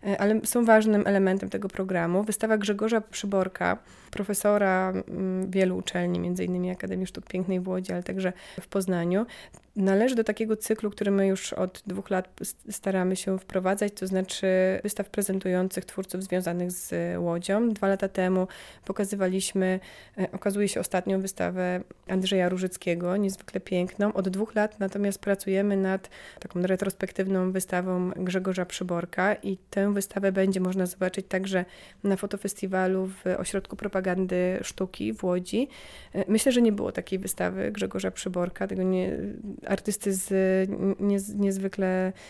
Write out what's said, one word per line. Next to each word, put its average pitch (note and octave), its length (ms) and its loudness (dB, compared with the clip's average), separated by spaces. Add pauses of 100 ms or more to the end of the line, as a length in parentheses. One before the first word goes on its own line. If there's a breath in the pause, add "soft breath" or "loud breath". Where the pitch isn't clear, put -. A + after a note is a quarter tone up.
e, G3 140 0
ale G#3+ 240 4
są A#3+ 200 2
ważnym G#3+ 420 6
elementem F#3+ 440 2
tego G3 180 -4
programu. F#3 540 0
Wystawa A3 360 2
Grzegorza G#3+ 420 0
Przyborka, F#3+ 800 0 (320 loud breath)
profesora, G3 800 2
mm, F#3+ 600 -2
wielu F#3 260 4
uczelni, F3 420 -2
między F3+ 260 -2
innymi F3+ 260 -2
Akademii F#3 360 -4
Sztuk - 200 -12
Pięknej F#3 340 -2
w F#3 80 -6
Łodzi, F#3 240 -2
ale F3+ 100 -2
także F#3 300 -2 (280 loud breath)
w - 60 -16
Poznaniu. F#3 600 2 (500 loud breath)
Należy G3+ 380 4
do A3+ 100 2
takiego A3 320 0
cyklu, G#3+ 340 -2
który G3+ 200 -2
my G3 160 4
już F#3+ 260 0
od - 340 -4
dwóch G3 240 -6
lat F#3 180 0 (120)
s-, - 160 -6 (140)
staramy F#3 460 0
się F#3 220 -2
wprowadzać, G3 540 0
to F#3+ 140 -8
znaczy F#3+ 400 -2 (360)
wystaw G3+ 280 -4
prezentujących F#3+ 760 0
twórców - 380 -6
związanych F3+ 480 -2
z F3 500 -4
Łodzią. F3 480 0
Dwa G3+ 200 0
lata G3 200 2
temu F#3 380 2 (380 loud breath)
pokazywaliśmy, F#3+ 960 0 (380 loud breath)
e, F#3 140 -2
okazuje G3+ 360 0
się, - 120 -2
ostatnią F#3+ 400 0
wystawę F#3 600 -2 (280)
Andrzeja F#3 400 2
Różyckiego, F3+ 680 -2
niezwykle G3 440 -2
piękną. F#3 520 0
Od F#3+ 160 0
dwóch G3 260 -4
lat G#3+ 260 0
natomiast G3+ 380 -2
pracujemy G3 580 0
nad F#3+ 340 0 (300 loud breath)
taką - 220 -4
retrospektywną F#3+ 880 0
wystawą F3+ 580 0
Grzegorza F#3 560 -2
Przyborka F3+ 680 0
i F#3+ 240 -4 (120)
tę G3+ 240 2
wystawę G3 380 0
będzie F#3+ 280 2
można F#3 260 2
zobaczyć F#3 400 -4
także F#3+ 380 0 (400 loud breath)
na G3 120 4
fotofestiwalu F#3+ 920 0
w F#3+ 200 -8 (120)
Ośrodku F#3+ 380 -4
Propagandy F#3 840 0
Sztuki G3+ 500 -4
w A3 120 -8
Łodzi. F#3 440 0 (460 loud breath)
E, G3 140 0
myślę, A3 240 4
że A#3+ 100 6
nie A3 100 6
było G3+ 200 -2
takiej F#3+ 260 -4
wystawy F#3+ 520 -2
Grzegorza F#3+ 400 -4
Przyborka, F3+ 560 -4
tego F#3+ 160 -2
nie, F#3 360 2 (480)
artysty G3 460 -2
z, F#3+ 160 -4 (720)
nie, G3+ 180 4 (160)
niezwykle, F#3+ 800 0 (180 loud breath)